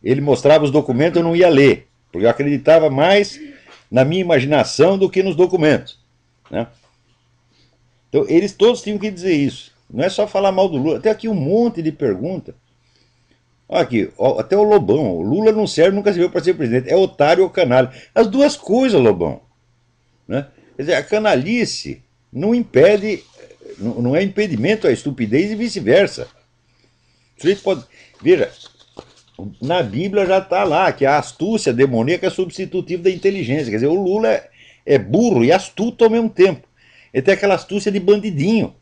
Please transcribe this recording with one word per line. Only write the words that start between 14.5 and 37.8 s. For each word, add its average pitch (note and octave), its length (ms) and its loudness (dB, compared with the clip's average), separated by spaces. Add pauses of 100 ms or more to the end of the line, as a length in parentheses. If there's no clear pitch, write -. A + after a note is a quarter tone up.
o G#3 60 4
Lobão. C#3 540 2
O E2 60 -6
Lula F#3+ 300 0
não G#3+ 140 -2
serve, F#3 300 2
nunca G3+ 160 0
serviu F3 180 0
pra F3 120 -4
ser F3 120 0
presidente. C3 340 -2
É - 80 0
otário F3+ 480 2
ou F#3 60 -6
canalha. B2+ 420 0 (200)
As A3+ 140 4
duas C4+ 300 0
coisas, A3+ 440 0
Lobão, F2 400 2 (840)
né? C#3 220 -6 (280)
Quer C3+ 60 -10
dizer, D#3 120 -2
a C#3+ 80 -2
canalice G#3 1000 -2 (280)
não G3+ 240 -2
impede, G3+ 680 2 (540)
não, G#2+ 240 -6
não B2+ 140 0
é F3+ 60 2
impedimento G3 640 -2
à C#3+ 60 4
estupidez B2+ 580 -2
e A3 40 -6
vice-versa. G3 760 -2 (1080)
O - 40 -20
sujeito G3 220 -2
pode... E3+ 200 -4 (380)
Veja, D3+ 320 2 (1120)
na E3 200 -2
Bíblia F#3 440 -4
já F#3+ 120 2
tá F#3 260 -2
lá E3+ 280 0
que - 140 -2
a C#3+ 100 2
astúcia F3+ 560 -4
demoníaca C3 540 0
é F3+ 40 0
substitutivo F3+ 720 -8
da F#3 80 2
inteligência. D#3 600 -4
Quer G#2 60 -4
dizer, A#2 100 0
o D3+ 80 0
Lula G3+ 340 -2
é, - 220 -4 (340)
é C#3 140 2
burro C3+ 440 0
e B2 80 4
astuto G3+ 540 0
ao A3+ 60 4
mesmo A3+ 180 0
tempo. F#3 400 0 (440)
Ele C3+ 100 -2
tem F#3+ 100 2
aquela G3 220 0
astúcia G3 360 -4